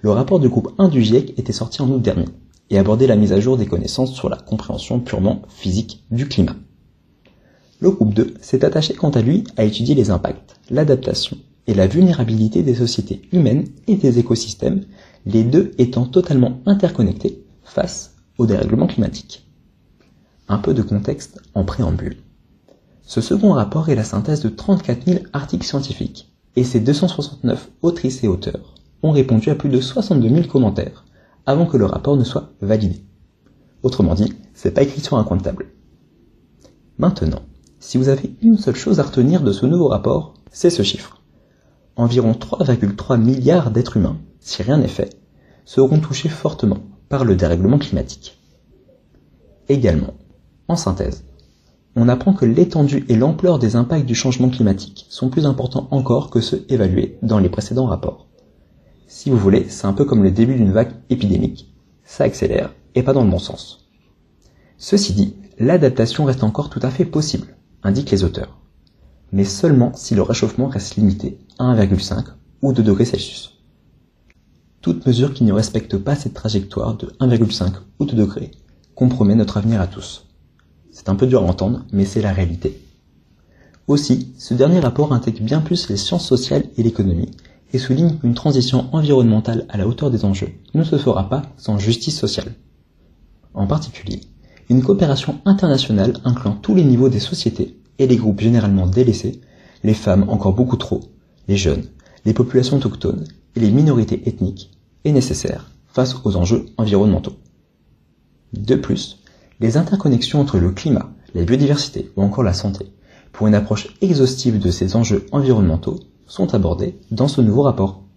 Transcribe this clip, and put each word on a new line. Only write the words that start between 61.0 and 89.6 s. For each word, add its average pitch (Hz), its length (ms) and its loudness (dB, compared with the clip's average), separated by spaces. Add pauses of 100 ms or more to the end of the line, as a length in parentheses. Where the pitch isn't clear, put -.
épidémique. - 640 -2 (300)
Ça - 220 -4
accélère, - 480 -2 (220)
et 127 80 0
pas 135 100 2
dans 135 100 2
le 101 80 4
bon 87 80 0
sens. - 480 -14 (880)
Ceci - 360 0
dit, 98 220 0 (240)
l'adaptation 139 640 2
reste 127 180 0
encore 110 260 -2
tout - 140 -8
à 151 80 -2
fait 175 140 0
possible, - 500 -4 (280)
indiquent 107 280 0
les 95 140 2
auteurs. - 340 -8 (720)
Mais 98 120 2
seulement 127 520 2
si - 180 -6
le 98 80 2
réchauffement 113 460 -2
reste 104 280 -6
limité 104 440 0 (180)
à 123 80 -4
un 123 100 2
virgule 98 260 2
cinq - 240 -6 (360)
ou 139 100 0
deux 120 120 2
degrés 107 220 4
Celsius. - 520 -10 (1200)
Toute - 240 -2
mesure 131 280 2
qui 120 100 -2
ne 107 80 4
respecte 107 460 -2
pas 139 180 -2
cette 143 200 -8
trajectoire 107 600 -4
de - 240 -12
un 127 80 2
virgule 117 240 2
cinq 92 220 -4 (260)
ou 143 60 0
deux 120 100 -4
degrés 104 360 -2 (420)
compromet 127 420 2
notre 107 220 0
avenir 107 240 0
à 90 60 -2
tous. - 400 -14 (640)
C'est - 180 -12
un 98 60 2
peu 113 100 2
dur 123 160 4
à 92 40 0
entendre, 95 460 -2
mais 98 140 2
c'est 110 160 -4
la 104 100 0
réalité. 87 500 -4 (1080)
Aussi, 139 500 -2
ce - 160 -8
dernier 143 260 4
rapport 147 320 0
intègre 117 300 -2
bien 127 180 0
plus 170 300 -4
les 101 80 -2
sciences - 300 -4
sociales 135 380 0 (120)
et 113 60 0
l'économie, 92 480 0 (420)
et 127 60 0
souligne 147 380 2
qu'une 120 180 0
transition 127 580 0
environnementale 120 760 2